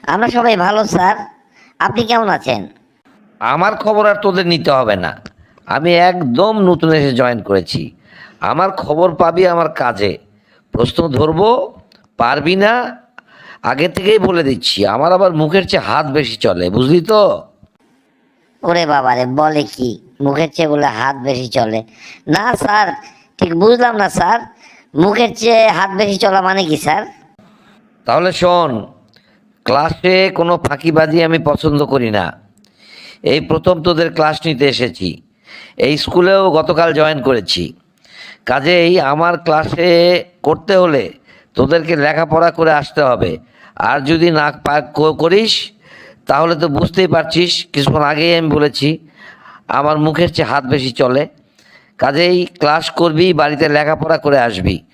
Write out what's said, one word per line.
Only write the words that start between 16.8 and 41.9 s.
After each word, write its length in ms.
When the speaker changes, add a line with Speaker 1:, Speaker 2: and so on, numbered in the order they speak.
Speaker 2:
তো? 480
Speaker 1:
ওরে 240
বাবা 280
রে, 120
বলে 360
কি? 380
মুখের 300
চেয়ে 180
বলে 180
হাত 300
বেশি 320
চলে? 360
না 280
স্যার, 360
ঠিক 160
বুঝলাম 420
না 120
স্যার। 320
মুখের 420
চেয়ে 320
হাত 220
বেশি 260
চলা 260
মানে 220
কি 120
স্যার? 300
Speaker 2:
তাহলে 280
শোন, 540
ক্লাসে 720
কোনো 240
ফাঁকিবাজি 680
আমি 140
পছন্দ 480
করি 240
না। 280
এই 180
প্রথম 420
তোদের 320
ক্লাস 320
নিতে 220
এসেছি। 540
এই 220
স্কুলেও 520
গতকাল 420
জয়েন 300
করেছি। 500
কাজেই 540
আমার 380
ক্লাসে 840
করতে 340
হলে 360
তোদেরকে 420